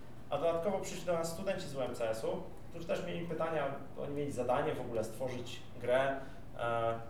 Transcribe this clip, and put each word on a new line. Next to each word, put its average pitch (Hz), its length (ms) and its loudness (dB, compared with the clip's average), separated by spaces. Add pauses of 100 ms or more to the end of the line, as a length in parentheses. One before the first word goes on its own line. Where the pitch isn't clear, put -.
(300)
a 143 80 2
dodatkowo 170 400 4
przyszli 180 280 -4
do 180 60 4
nas 165 200 2
studenci 190 340 -2
z 135 100 -6
U 135 40 0
M 120 140 0
C 117 160 2
S-u, 175 320 0 (280)
którzy 165 160 -8
też 185 200 0
mieli 170 200 -2
pytania, 160 380 2 (380)
oni 143 120 -2
mieli 143 180 0
zadanie 127 420 4
w 127 60 -2
ogóle 113 240 0
stworzyć 123 560 -4 (200)
grę. 131 360 4 (420)
E, 113 400 2 (120)